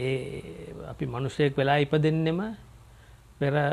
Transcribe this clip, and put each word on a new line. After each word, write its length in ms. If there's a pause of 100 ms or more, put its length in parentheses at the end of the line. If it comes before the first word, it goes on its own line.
ඒ 160 (720)
අපි 180
මිනිසෙක් 500
වෙලා 220
ඉපදෙන්නෙම 640 (920)
පෙර 200 (180)